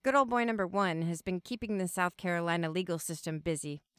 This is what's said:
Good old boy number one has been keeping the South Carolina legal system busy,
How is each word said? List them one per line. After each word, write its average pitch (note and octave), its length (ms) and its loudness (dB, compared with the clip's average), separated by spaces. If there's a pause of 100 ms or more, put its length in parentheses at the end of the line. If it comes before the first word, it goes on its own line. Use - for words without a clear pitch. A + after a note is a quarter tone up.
Good C4+ 120 4
old C4+ 140 6
boy A#3+ 140 2
number A3 240 0
one F3+ 360 0
has E3 180 -2
been F#3 180 -2
keeping A3 380 -4
the F#3 100 0
South F3+ 300 0
Carolina E3+ 520 0
legal E3+ 300 -2
system D#3+ 400 -6
busy, D3+ 420 -4 (180)